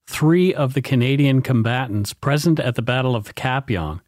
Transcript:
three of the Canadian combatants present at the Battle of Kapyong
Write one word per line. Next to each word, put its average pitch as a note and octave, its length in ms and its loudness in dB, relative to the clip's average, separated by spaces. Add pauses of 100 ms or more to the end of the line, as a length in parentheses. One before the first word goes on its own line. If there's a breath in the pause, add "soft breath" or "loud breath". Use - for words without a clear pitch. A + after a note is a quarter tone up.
three F3+ 460 2
of C3+ 200 -2
the C3+ 80 -2
Canadian C3+ 600 2
combatants A#2 720 -2
present D3+ 460 0
at B2 160 -2
the B2+ 60 -4
Battle B2+ 340 0
of G#2 200 -8
Kapyong F#2+ 720 -4